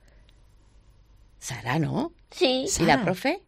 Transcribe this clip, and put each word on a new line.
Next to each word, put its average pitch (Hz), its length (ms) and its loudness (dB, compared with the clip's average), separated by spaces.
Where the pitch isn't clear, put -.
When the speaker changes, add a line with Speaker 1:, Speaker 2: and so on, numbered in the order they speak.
Speaker 1:
Sara, 127 400 -4
¿no? 160 320 -2
Speaker 2:
Sí. 262 340 2
Speaker 1:
¿Y - 20 -6
Speaker 3:
Sara. - 300 4
Speaker 1:
la 240 60 -2
profe? 254 440 -2